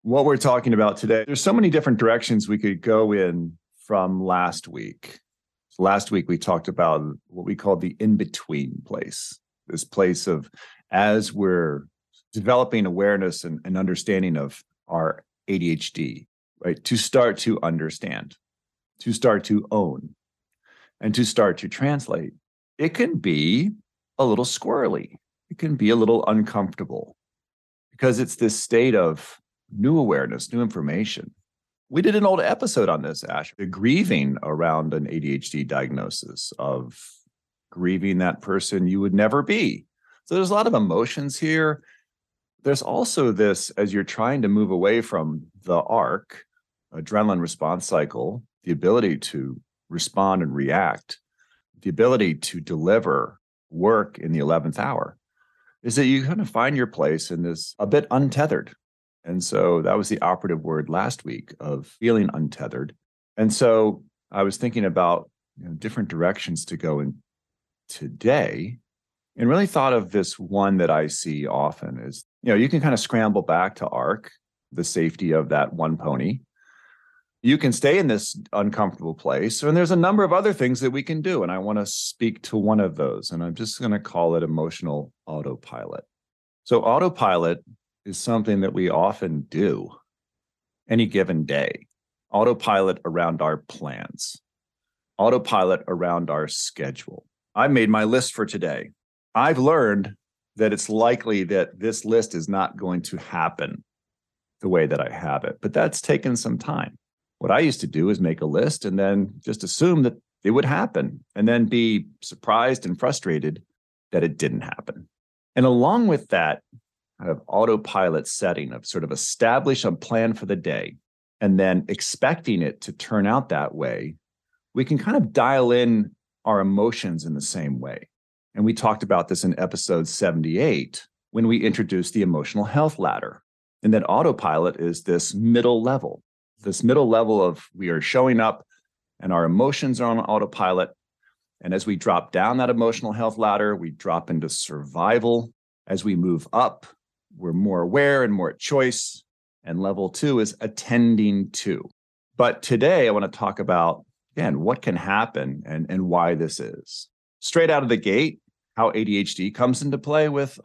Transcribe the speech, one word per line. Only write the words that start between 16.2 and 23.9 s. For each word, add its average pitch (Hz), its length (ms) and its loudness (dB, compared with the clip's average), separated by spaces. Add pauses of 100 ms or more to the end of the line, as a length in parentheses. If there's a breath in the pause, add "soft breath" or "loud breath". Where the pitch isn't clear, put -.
right? - 200 -4
To 120 120 0
start 120 420 2
to 110 260 -2
understand, 78 720 -6 (640)
to 117 120 -4
start 107 340 4
to 104 260 2
own, 87 420 -2 (880 soft breath)
and 107 160 -2
to 120 80 2
start 104 340 2
to 92 100 -10
translate, 139 640 -4 (460)
it 160 160 -2
can 311 240 0
be 95 540 2 (460)